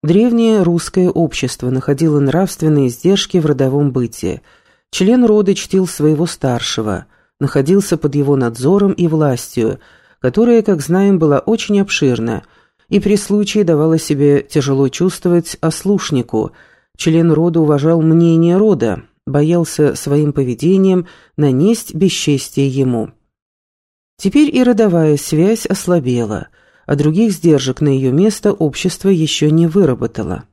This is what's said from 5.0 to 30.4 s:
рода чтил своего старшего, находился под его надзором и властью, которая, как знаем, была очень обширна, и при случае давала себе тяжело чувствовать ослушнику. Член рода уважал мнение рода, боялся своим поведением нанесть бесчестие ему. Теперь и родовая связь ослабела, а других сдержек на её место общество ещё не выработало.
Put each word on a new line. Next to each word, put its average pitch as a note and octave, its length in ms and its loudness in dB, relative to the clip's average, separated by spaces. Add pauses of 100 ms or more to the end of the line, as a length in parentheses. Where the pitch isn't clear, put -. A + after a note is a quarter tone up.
рода G#3 280 2
чтил F#3+ 340 -2
своего D3+ 380 0
старшего, A#2 800 -4 (340)
находился D#3 580 0
под C#3+ 180 -4
его C#3+ 220 0
надзором C3 560 0
и F3 140 0
властью, C3+ 720 -2 (420)
которая, A3+ 400 2
как F#3 200 0
знаем, F#3+ 380 2
была D3 200 2
очень G#3 420 -2
обширна, A#2 600 -2 (440)
и G3+ 140 0
при G3+ 160 0
случае G#3 480 -2
давала D#3+ 340 2
себе C#3+ 420 0
тяжело C#3 460 -2
чувствовать F3 720 -2
ослушнику. D3+ 920 -2 (420)
Член E3 360 2
рода E3 280 2
уважал D#3 420 2
мнение E3 540 4
рода, D3+ 480 0 (220)
боялся D#3 680 0
своим D3 360 -2
поведением F3 760 0 (280)
нанесть D3 580 0
бесчестие D3 760 -2
ему. B2+ 420 -2 (1040)
Теперь C#4+ 360 0
и B3+ 100 2
родовая F3 540 2
связь F#3 480 0
ослабела, B2 840 -2 (380)
а C#3+ 100 -2
других D#3+ 360 2
сдержек D3 500 0
на D3+ 80 2
её C3+ 220 0
место G3+ 400 0
общество E3+ 580 -2
ещё D#3 420 0
не E3 160 2
выработало. B2 840 -2